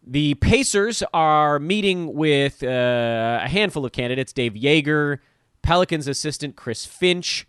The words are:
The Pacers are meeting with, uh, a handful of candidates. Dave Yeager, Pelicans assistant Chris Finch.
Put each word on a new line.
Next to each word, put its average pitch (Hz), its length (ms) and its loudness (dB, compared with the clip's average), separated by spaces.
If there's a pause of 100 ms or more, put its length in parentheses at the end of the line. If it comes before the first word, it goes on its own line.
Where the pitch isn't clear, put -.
The 143 260 0
Pacers 214 680 2 (100)
are 151 460 2
meeting 180 560 -2
with, 143 480 0
uh, 117 800 0
a 113 60 -6
handful 180 360 -2
of 123 60 -6
candidates. 127 420 -4
Dave 120 220 -2
Yeager, 143 640 2 (440)
Pelicans 170 440 2
assistant 143 480 -6
Chris - 320 -10
Finch. - 640 -2